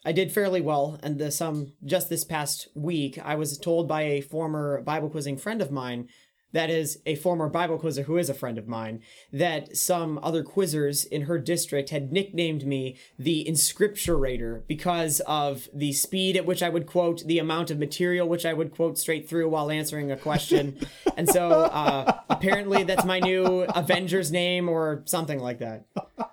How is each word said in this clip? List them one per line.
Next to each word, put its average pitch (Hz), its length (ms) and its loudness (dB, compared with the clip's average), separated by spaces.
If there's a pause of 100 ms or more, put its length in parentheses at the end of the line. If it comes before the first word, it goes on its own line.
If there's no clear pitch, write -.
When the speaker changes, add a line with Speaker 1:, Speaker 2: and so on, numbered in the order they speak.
Speaker 1:
I 160 80 0
did 180 180 2
fairly 190 300 2
well. 147 420 0
And 147 160 -2
this, 147 220 -2
um, 151 320 -4 (120)
just 180 240 0
this 165 140 -2
past - 540 -4
week, 151 420 -2
I 151 160 -4
was 151 240 -2
told 170 300 0
by 156 140 0
a 147 180 0
former 151 600 -2
Bible 151 280 -2
quizzing 143 280 -4
friend 214 220 -4
of 143 120 -2
mine, 123 340 -6 (460)
that 160 180 0
is 160 340 -2
a 160 120 -2
former 165 340 0
Bible 170 260 0
quizzer 143 280 -4
who 151 120 0
is 175 140 2
a 135 40 -2
friend 123 220 -6
of 110 100 -10
mine, 113 360 -6 (280)
that 156 460 -2
some 165 460 0
other 165 200 0
quizzers 147 640 0
in 151 160 -4
her 165 160 0
district 156 520 -2
had 139 220 -4
nicknamed 165 520 0
me 131 320 -2 (220)
the 151 280 0
Inscripturator 143 1200 0
because 160 600 0
of 143 480 -2
the 143 180 0
speed 185 420 2
at 180 120 2
which 180 160 0
I 170 80 2
would 165 160 0
quote, 170 400 2
the 165 140 2
amount 160 300 0
of 151 80 -2
material 180 480 0
which 170 200 0
I 165 80 0
would 156 200 -2
quote 165 220 0
straight 156 320 -2
through 165 220 0
while 151 200 0
answering 151 400 -2
a 135 60 -2
question. 143 680 0
Speaker 2:
<laughs> - 320 -2
Speaker 1:
And 170 120 0
so, 175 220 4
uh, 160 680 4 (100)
apparently 196 540 2
that's 170 200 4
my 185 140 2
new 185 440 4 (120)
Avengers 175 560 2
name 175 380 2
or 156 360 0
something 156 360 -2
like 123 180 -4
that. 113 280 -8 (460)